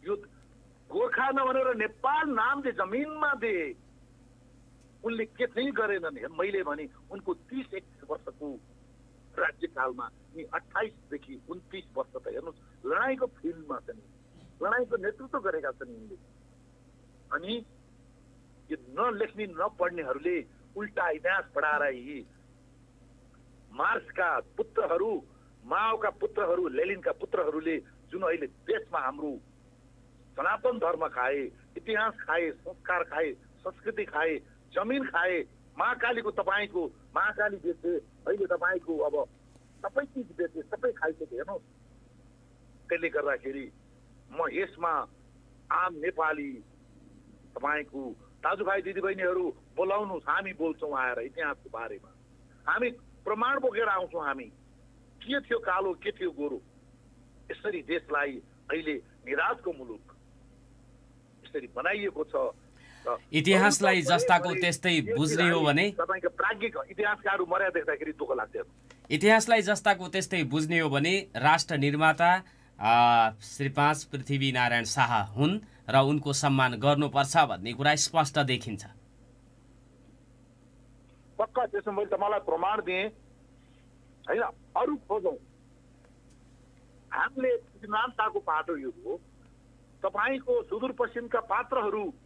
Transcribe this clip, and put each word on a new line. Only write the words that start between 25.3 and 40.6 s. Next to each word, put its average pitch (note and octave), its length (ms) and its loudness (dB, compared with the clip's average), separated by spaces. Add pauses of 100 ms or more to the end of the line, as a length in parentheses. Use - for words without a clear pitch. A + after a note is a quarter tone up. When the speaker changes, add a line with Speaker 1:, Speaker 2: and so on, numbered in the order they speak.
Speaker 1:
माओका A3 460 0
पुत्रहरू, F3+ 580 0
लेलिनका F3+ 440 -2
पुत्रहरूले D#3+ 640 -2 (360)
जुन F#3 120 -6
अहिले D3+ 240 0
देशमा - 520 -4
हाम्रो D3 320 -4 (1080)
सनातन G#3+ 420 2
धर्म D#3+ 280 0
खाए, C3+ 320 0 (360)
इतिहास G#3+ 400 -2
खाए, E3 300 0 (180)
संस्कार F3+ 400 -4
खाए, D#3 260 -2 (300)
संस्कृति G#3 460 -6
खाए, D#3+ 280 0 (380)
जमिन A#3+ 320 0
खाए, F3+ 340 0 (380)
महाकालीको, A#3 560 0
तपाईँको G3 520 0 (280)
महाकाली G3+ 460 0
बेचे, E3+ 340 -4 (320)
अहिले G3 220 0
तपाईँको F3 520 0
अब D3 180 0 (680)
सबै C#4 220 -2
चिज C4 220 -10 (100)
बेचे, E3 240 -4